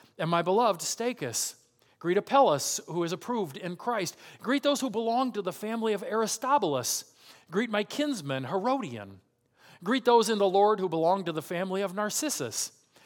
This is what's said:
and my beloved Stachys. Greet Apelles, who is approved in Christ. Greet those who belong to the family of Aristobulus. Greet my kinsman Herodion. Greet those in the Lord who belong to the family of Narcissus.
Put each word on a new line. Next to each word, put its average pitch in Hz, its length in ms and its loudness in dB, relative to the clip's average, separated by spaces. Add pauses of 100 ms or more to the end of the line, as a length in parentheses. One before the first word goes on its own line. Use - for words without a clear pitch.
(180)
and 165 100 -2
my 170 140 2
beloved 190 400 2
Stachys. - 720 -4 (440)
Greet 175 200 2
Apelles, 202 720 4
who 170 160 -2
is 165 80 -4
approved 185 440 -4
in 180 180 -8
Christ. 208 400 -4 (280)
Greet 262 200 0
those 285 200 2
who 262 80 -4
belong 226 420 0
to 208 80 -6
the 185 100 -2
family 220 440 -4
of 196 80 -4
Aristobulus. 208 1040 0 (440)
Greet 220 200 -2
my 208 140 0
kinsman 170 600 -4
Herodion. 147 760 -4 (640)
Greet 254 220 0
those 233 240 6
in 226 80 0
the 196 100 4
Lord 202 320 6
who 185 120 -2
belong 165 340 2
to 165 80 -4
the 156 80 -4
family 185 400 -4
of 190 140 -4
Narcissus. 208 800 -4 (320)